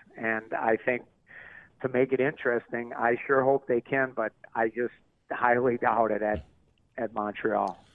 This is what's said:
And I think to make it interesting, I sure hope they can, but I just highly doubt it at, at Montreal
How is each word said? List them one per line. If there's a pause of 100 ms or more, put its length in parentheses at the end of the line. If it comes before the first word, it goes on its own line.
(160)
And
I
think (800)
to
make
it
interesting,
I (100)
sure
hope
they
can,
but (220)
I
just (360)
highly
doubt
it
at, (520)
at
Montreal (180)